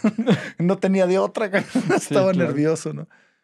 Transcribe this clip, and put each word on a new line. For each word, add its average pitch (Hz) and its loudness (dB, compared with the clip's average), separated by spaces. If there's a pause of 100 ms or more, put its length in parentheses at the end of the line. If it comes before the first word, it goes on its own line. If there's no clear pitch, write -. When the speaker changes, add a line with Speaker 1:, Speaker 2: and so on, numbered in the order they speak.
Speaker 1:
<laughs> 220 0
no 180 2
tenía 190 2
de 185 2
otra, 196 -2
ca-, 196 0
<laughs> - -12
Speaker 2:
Sí, 247 0
Speaker 1:
estaba 190 2
Speaker 2:
claro. 175 2
Speaker 1:
nervioso, 151 -2
¿no? 147 -12 (360)